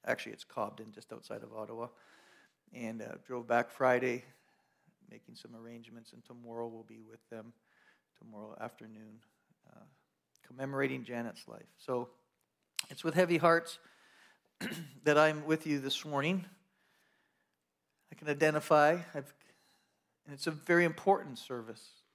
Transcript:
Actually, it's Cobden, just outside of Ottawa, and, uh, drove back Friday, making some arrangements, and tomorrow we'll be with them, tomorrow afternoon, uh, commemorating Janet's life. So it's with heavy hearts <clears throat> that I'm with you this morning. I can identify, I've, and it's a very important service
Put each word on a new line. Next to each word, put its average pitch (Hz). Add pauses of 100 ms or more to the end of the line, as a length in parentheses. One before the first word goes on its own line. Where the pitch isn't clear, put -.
Actually, 117
it's -
Cobden, 107
just 107
outside 113
of 113
Ottawa, 113 (880)
and, 113
uh, 113 (100)
drove 120
back 120
Friday, 127 (880)
making 113
some 117
arrangements, 117
and -
tomorrow 117
we'll 113
be 113 (100)
with 113
them, 113 (680)
tomorrow 107
afternoon, 110 (520)
uh, - (680)
commemorating 135
Janet's 117
life. - (140)
So 123 (800)
it's -
with 160
heavy 175
hearts 165 (800)
<clears throat> - (380)
that 147
I'm 151
with 156
you 147
this 135
morning. 156 (1700)
I -
can 151
identify, 151 (180)
I've, 139 (920)
and 147
it's 139
a 165
very 170
important 165
service 113 (280)